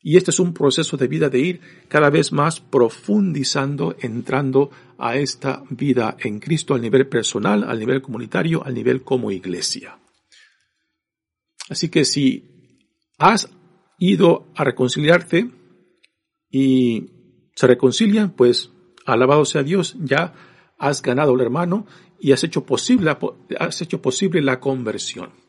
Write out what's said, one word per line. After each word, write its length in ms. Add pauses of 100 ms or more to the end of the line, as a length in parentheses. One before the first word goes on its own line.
Y 140
este 140
es 80
un 140
proceso 440
de 100
vida 220
de 100
ir 220 (260)
cada 220
vez 220
más 280
profundizando, 1400
entrando 680 (300)
a 180
esta 520
vida 500
en 200
Cristo 360
al 60
nivel 260
personal, 560
al 160
nivel 240
comunitario, 600
al 120
nivel 280
como 280
iglesia. 680 (1700)
Así 200
que 160
si 720 (400)
has 320 (480)
ido 580
a 80
reconciliarte 840 (1000)
y 1040
se 120
reconcilian, 640
pues 400 (340)
alabado 400
sea 180
Dios, 360
ya 340 (440)
has 240
ganado 320
al 80
hermano 460 (320)
y 120
has 120
hecho 200
posible, 520 (420)
has 240
hecho 200
posible 400
la 180
conversión. 720 (180)